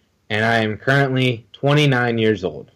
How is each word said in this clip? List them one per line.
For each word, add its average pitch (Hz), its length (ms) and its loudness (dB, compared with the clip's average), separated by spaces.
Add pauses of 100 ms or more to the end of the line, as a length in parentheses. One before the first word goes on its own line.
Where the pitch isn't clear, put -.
(280)
and 107 160 -2
I 117 120 2
am 107 200 -2
currently 131 800 -2
twenty-nine 135 640 0
years 110 260 0
old. 76 320 -8